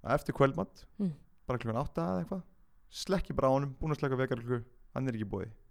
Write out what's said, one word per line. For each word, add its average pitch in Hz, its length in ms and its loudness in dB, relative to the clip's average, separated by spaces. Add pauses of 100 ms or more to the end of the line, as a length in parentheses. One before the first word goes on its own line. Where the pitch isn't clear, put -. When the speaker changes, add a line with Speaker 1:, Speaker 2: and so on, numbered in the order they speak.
Speaker 1:
Að 123 140 2
eftir - 180 -2
kvöldmatt, 139 480 2 (140)
Speaker 2:
Mm. 185 140 0 (340)
Speaker 1:
bara 127 120 -2
klukkan 113 240 -2
átta - 240 -4
eða 180 180 -2
eitthvað, 185 180 -6 (480)
slekki - 440 -2
bara 135 140 4
á 131 40 6
honum, 135 260 0
búin 156 140 0
að 143 80 -2
slekka 131 160 0
vekjarklukku, 123 480 0 (300)
hann 131 140 -2
er 123 40 -2
ekki 110 140 -2
í 98 40 -8
boði. 101 200 -4 (200)